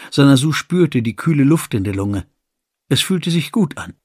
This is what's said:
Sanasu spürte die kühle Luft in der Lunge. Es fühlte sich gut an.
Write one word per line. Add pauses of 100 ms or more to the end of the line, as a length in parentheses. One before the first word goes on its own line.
(120)
Sanasu
spürte
die
kühle
Luft
in
der
Lunge. (600)
Es
fühlte
sich
gut
an. (100)